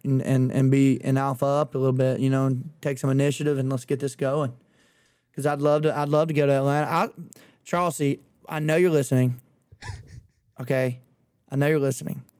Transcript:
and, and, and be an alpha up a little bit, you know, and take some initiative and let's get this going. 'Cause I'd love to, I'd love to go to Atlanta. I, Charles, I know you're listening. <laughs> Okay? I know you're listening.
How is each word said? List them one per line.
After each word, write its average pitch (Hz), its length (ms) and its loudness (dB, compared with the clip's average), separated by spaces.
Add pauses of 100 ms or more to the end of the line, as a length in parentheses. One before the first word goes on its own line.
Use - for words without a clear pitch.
and, 135 180 0
and, 131 300 2
and 135 200 2
be 135 320 4
an 135 140 0
alpha 135 280 -2
up 143 300 0
a - 20 -2
little 131 160 2
bit, 131 260 0
you 135 100 0
know, 135 180 0
and 131 220 -4 (120)
take 143 160 -4
some 143 120 -2
initiative 139 480 0
and 131 120 -4
let's 131 160 -6
get 139 140 -4
this 139 160 -6
going. 139 360 -2 (840)
'Cause 139 100 -8
I'd 147 160 -2
love 147 220 2
to, 147 140 0
I'd 147 120 -2
love 151 180 2
to 156 60 -4
go 147 120 2
to 139 60 4
Atlanta. 139 400 2
I, 180 180 0 (540)
Charles, 175 380 -2 (480)
I 156 100 -6
know 151 160 0
you're 180 140 4
listening. 127 500 2 (420)
<laughs> - 100 -14 (680)
Okay? 127 400 -2 (500)
I 139 60 -8
know 139 100 2
you're 151 140 2
listening. 135 440 -4 (160)